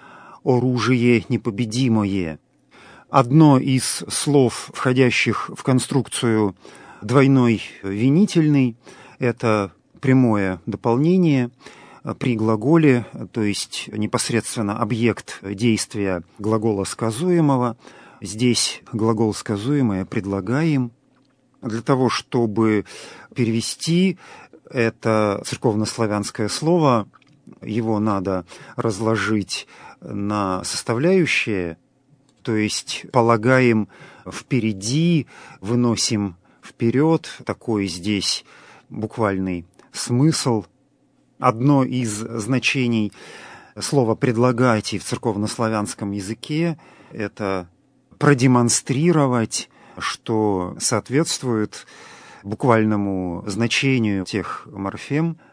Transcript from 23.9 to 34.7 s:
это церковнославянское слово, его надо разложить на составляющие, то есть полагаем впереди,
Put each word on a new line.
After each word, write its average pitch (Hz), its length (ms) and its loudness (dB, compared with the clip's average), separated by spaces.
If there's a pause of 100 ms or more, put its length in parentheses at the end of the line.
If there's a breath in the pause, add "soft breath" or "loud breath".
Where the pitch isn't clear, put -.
это 110 760 0
церковнославянское 104 1000 -2
слово, 151 600 2 (540)
его 110 380 -2
надо 95 440 -2 (320 loud breath)
разложить 110 880 -2 (360 loud breath)
на 101 600 -4
составляющие, 120 1160 -2 (640)
то 113 140 -2
есть - 560 -4
полагаем 117 760 4 (380 loud breath)
впереди, 120 1000 -2 (340 loud breath)